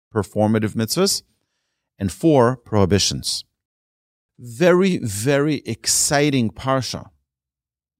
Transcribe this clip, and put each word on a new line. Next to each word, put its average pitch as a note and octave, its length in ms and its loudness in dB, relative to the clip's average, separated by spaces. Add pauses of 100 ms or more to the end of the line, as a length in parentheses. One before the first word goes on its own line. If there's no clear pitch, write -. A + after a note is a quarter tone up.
(140)
performative G#2+ 600 0
mitzvahs, E3 500 -2 (760)
and G2 140 -4
four C3 460 2
prohibitions. F#2+ 880 0 (920)
Very, F3 600 2
very C#3 680 -2
exciting C#3 840 0
Parsha, - 640 -6 (880)